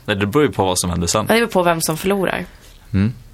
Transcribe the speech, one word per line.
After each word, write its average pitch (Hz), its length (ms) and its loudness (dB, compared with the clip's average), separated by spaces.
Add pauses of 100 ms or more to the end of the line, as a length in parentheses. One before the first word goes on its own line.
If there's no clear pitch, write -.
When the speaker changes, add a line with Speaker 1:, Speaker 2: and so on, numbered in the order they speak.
Speaker 1:
Nej, 104 120 0
det 101 100 0
beror 147 200 2
ju 110 60 0
på 101 120 0
vad 92 140 0
som 90 120 -2
händer 87 160 -2
sen. 104 220 0
Speaker 2:
Ja, 214 60 4
det 226 60 4
beror 240 100 -2
på 185 120 2
vem 170 180 2
som 160 160 -2
förlorar. 190 480 -2 (480)
Speaker 1:
Mm. 101 200 2 (220)